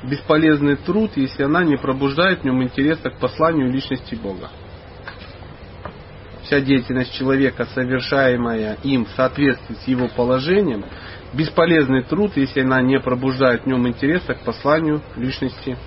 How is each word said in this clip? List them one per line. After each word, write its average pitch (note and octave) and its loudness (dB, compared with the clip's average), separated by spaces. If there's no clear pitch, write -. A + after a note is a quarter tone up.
бесполезный C#3+ 4
труд, G#3 0
если C3+ 0
она D#3+ 2
не D3+ 4
пробуждает C#3 0
в - -14
нем B2+ 2
интереса C#3 0
к - -18
посланию D#3 2
личности C3 -4
Бога. G2 -8
Вся C#3+ 2
деятельность C3 0
человека, C3 0
совершаемая B2 0
им C3 2
в - -14
соответствии C3 0
с - -10
его B2+ 0
положением, C3 2
бесполезный D3+ 4
труд, G3 0
если C3+ 0
она C3 4
не C3 4
пробуждает B2+ 2
в - 0
нем B2 2
интереса C#3 0
к - -6
посланию D3+ 0
личности C3 -6